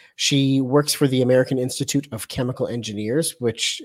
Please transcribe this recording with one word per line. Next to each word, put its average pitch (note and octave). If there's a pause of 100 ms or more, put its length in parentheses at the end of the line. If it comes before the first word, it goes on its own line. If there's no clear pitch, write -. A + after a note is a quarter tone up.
(160)
She C3+
works C3+
for -
the B2+
American B2+
Institute B2+
of -
Chemical B2
Engineers, A2
which -